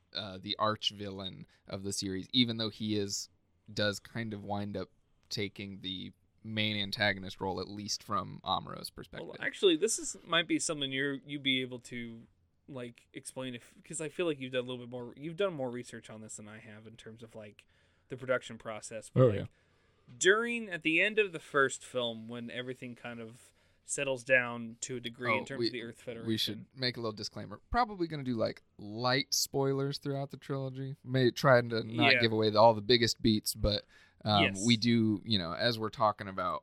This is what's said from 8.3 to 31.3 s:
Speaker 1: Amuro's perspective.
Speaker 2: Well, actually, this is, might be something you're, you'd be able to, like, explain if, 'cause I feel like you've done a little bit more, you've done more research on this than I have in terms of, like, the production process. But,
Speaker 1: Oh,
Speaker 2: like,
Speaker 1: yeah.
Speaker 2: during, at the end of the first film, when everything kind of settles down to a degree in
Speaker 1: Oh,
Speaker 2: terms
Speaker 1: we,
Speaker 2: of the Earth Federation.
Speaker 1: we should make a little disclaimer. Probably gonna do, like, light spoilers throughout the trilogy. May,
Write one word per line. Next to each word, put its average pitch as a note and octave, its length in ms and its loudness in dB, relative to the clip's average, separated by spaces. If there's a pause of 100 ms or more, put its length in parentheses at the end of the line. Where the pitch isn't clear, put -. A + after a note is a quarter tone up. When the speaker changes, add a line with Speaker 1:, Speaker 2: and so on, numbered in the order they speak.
Speaker 1:
Amuro's - 460 -4
perspective. - 380 -14
Speaker 2:
Well, - 120 -14
actually, - 360 2
this G#3 240 0
is, C#4+ 260 -10
might E3+ 220 0
be D#3+ 100 2
something C#3+ 340 -4
you're, C#3 340 -2
you'd C#3+ 180 -8
be C3 180 4
able B2 180 -6
to, A#2 420 -10 (460)
like, B2 460 -12
explain C3 420 -10
if, - 160 -16 (120)
'cause - 180 -12
I D#3 80 -4
feel F3+ 160 -2
like D3 140 0
you've B2+ 140 -8
done B2+ 100 0
a B2 40 -8
little B2 160 -8
bit A#2+ 60 -14
more, A#2+ 260 -10
you've D#3+ 220 -10
done G3 160 0
more C3 160 -4
research B2 400 -10
on A2 120 -14
this G#2+ 160 -14
than G#2 100 -16
I G#2+ 120 -16
have A2 280 -20
in A2 80 -18
terms A2+ 260 -18
of, A#2 140 -18
like, G#2 300 -18 (420)
the C3+ 100 -8
production B2+ 400 -2
process. A2 560 -10
But, B2+ 80 8
Speaker 1:
Oh, B2+ 60 12
Speaker 2:
like, G#2 80 4
Speaker 1:
yeah. F#2+ 100 -4 (720)
Speaker 2:
during, A3 520 4
at E3+ 140 -8
the E3 180 4
end G#3 180 2
of G3+ 120 2
the D#3+ 80 -8
first - 460 2
film, A#2 420 -4
when A#2 220 -8
everything B2 460 -8
kind A#2+ 240 -12
of A2+ 320 -16 (340)
settles C3+ 380 -2
down A#2+ 580 4
to B2+ 160 -6
a - 20 -6
degree A#2 340 -2
in G#2+ 80 2
Speaker 1:
Oh, - 40 -10
Speaker 2:
terms C#3 140 -8
Speaker 1:
we, A#2 80 0
Speaker 2:
of - 60 -2
the A#2+ 100 -6
Earth A#2 160 -14
Federation. A#2 280 -10
Speaker 1:
we A2 100 2
should G#2+ 280 -4 (100)
make B2+ 200 -2
a B2 40 -8
little A2+ 120 -4
disclaimer. G#2+ 480 -12 (120)
Probably G#3 360 0
gonna D3+ 160 -8
do, B2+ 120 -2
like, G#2+ 260 0 (160)
light A#2+ 560 0
spoilers C#3 640 0
throughout C#3 340 -4
the C#3 60 -14
trilogy. C3+ 640 -6
May, B2+ 280 6